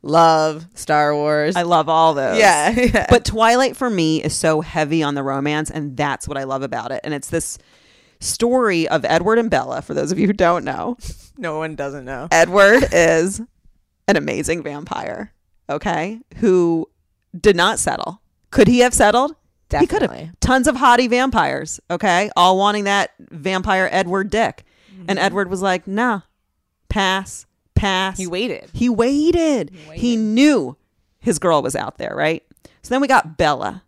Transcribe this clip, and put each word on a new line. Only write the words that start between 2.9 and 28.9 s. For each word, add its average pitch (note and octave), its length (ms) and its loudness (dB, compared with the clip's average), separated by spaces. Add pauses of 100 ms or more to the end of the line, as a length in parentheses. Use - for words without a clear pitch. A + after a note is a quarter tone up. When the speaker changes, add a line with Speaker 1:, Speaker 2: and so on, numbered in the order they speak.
Speaker 2:
But A#3 160 4
Twilight A#3+ 520 2
for B3+ 120 -4
me D#3+ 320 0
is - 140 -4
so D#3+ 260 0
heavy D#3+ 400 -2
on C#3+ 140 -2
the C#3 80 -4
romance, C#3 480 -4
and C#3+ 260 -10
that's C#3+ 300 -4
what D3 100 -10
I C#3 60 -8
love C3+ 200 -6
about B2 280 -8
it. - 140 -8
And D3+ 100 -6
it's C#3 160 -10
this - 260 -6 (640)
story A3+ 680 0
of D#3 160 -2
Edward F3+ 340 2
and A#3 100 -2
Bella, C3 320 -4
for D3 140 -12
those D3 160 -2
of - 80 -2
you F#3+ 80 2
who G3+ 60 2
don't F3 320 2
know. F3 320 -8 (420)
Speaker 1:
No D#3+ 200 -8
one D#3+ 180 -8
doesn't C#3 280 -10
know. C3 280 -10
Speaker 2:
Edward G3 560 6
<laughs> - 40 -4
is E3+ 480 2 (680)
an G3+ 80 4
amazing D3+ 480 -4
vampire, - 680 -10 (380)
okay, E3+ 480 -6 (200)
who F3 500 2 (520)
did G#3 140 4
not F3+ 240 2
settle. - 420 -6 (300)
Could - 160 4
he A#3+ 140 4
have B3 140 4
settled? A#3+ 420 2 (420)
He - 80 4
could - 160 -2
have. - 80 -2
Speaker 1:
Definitely. D3 200 -16 (100)
Speaker 2:
Tons B3+ 260 2
of D4+ 80 2
hottie B3 360 4
vampires, F#3+ 680 -2 (140)
okay, F3+ 440 0
all F#3 220 4
wanting G3+ 260 0
that G3+ 280 0 (180)
vampire F#3+ 600 -2
Edward F#3+ 380 -2
dick. - 340 -2 (420)
And F#3+ 100 -2
Speaker 1:
Mm-hmm. F3 100 0
Speaker 2:
Edward G3 220 -2
was F#3 140 -6
like, F#3 260 -2
"Nah, G#3+ 320 -2 (680)
pass, F#3+ 580 -4 (280)
pass." F#3+ 440 -2
Speaker 1:
He F#3+ 100 -6
waited. F#3 440 -8
Speaker 2:
He A#3+ 160 -2
waited. C#4+ 840 0